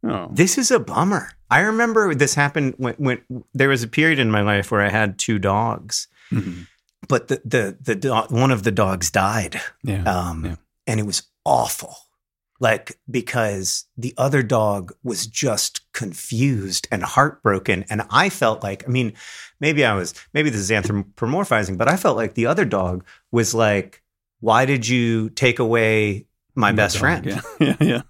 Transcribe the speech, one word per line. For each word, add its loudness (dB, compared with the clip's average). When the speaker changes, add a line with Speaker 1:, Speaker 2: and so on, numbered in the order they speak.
Speaker 1:
Oh. -4
Speaker 2:
This 4
is 0
a 4
bummer. -2
I 4
remember 2
this 2
happened 0
when, -4
when -2
there 4
was 2
a -8
period 2
in 2
my 2
life 2
where 2
I 2
had 0
two -2
dogs, -2
Speaker 1:
Mm-hmm. -4
Speaker 2:
but 0
the, -4
the, -2
the -4
do-, -2
one 2
of 0
the 2
dogs 0
died. 0
Speaker 1:
Yeah. -2
Speaker 2:
Um, -2
Speaker 1:
Yeah. -8
Speaker 2:
and -2
it -4
was -6
awful. -2
Like, 0
because -4
the -8
other 2
dog 0
was -6
just -4
confused -4
and -2
heartbroken. 0
And -2
I 2
felt -2
like, -8
I -4
mean, -2
maybe 0
I 4
was, -4
maybe 2
this -2
is -2
anthropomorphizing, -2
but 2
I 2
felt 2
like -2
the 2
other 2
dog -2
was 0
like, 0
"Why 4
did 0
you 0
take 2
away 2
my 4
Speaker 1:
My 2
Speaker 2:
best 2
Speaker 1:
dog. -4
Speaker 2:
friend?" 0
Speaker 1:
Yeah. -6
<laughs> -20
Yeah. 2
Yeah. 2